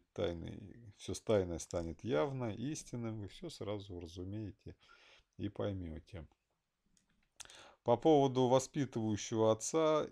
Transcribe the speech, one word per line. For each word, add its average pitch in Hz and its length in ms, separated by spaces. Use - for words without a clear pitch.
тайны, 85 460
всё - 160
тайное 90 460
станет 85 440
явно, 131 520
истинным, 117 680
вы 98 60
всё - 220
сразу 98 460
уразумеете 92 800
и 101 120
поймёте. 90 800
По 120 140
поводу 135 500
воспитывающего 113 1040
отца 156 600